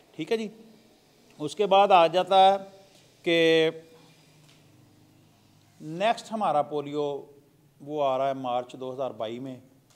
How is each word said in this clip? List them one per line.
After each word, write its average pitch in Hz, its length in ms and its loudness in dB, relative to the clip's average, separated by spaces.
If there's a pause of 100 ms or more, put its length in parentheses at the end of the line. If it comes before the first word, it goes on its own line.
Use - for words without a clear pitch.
(160)
ठीक 160 160 -10
है 226 60 -4
जी, 220 140 -10 (880)
उसके 151 260 -4
बाद 196 260 6
आ 170 160 8
जाता 185 440 4
है 196 60 2 (720)
कि 165 440 2 (2000)
next 185 500 -6
हमारा 185 300 0
पोलियो 143 720 -6 (480)
वो 147 180 -10
आ 135 180 0
रहा 135 100 -2
है 135 60 -2
मार्च 127 420 -8
दो 127 160 -12
हज़ार 127 220 -8
बाईस 113 280 -10
में, 127 200 -16 (340)